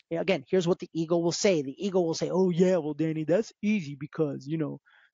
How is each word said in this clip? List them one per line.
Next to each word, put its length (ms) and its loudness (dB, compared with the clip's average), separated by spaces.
again, 360 0
here's 200 2
what 120 2
the 140 -12
ego 240 0
will 140 2
say. 300 2
The 140 -6
ego 160 0
will 120 0
say, 160 -4
"Oh 200 2
yeah, 280 4
well, 160 -2
Danny, 300 -2
that's 380 0
easy 380 -2
because, 480 -4
you 100 -4
know, 220 -4